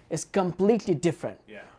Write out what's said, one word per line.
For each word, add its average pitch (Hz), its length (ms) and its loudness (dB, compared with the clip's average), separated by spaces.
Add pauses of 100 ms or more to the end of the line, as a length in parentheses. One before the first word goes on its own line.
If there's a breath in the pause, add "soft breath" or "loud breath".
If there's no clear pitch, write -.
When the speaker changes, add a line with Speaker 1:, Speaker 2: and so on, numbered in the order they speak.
Speaker 1:
is - 160 -4
completely 196 720 2
different. 135 540 -2
Speaker 2:
Yeah. 107 140 -18 (160)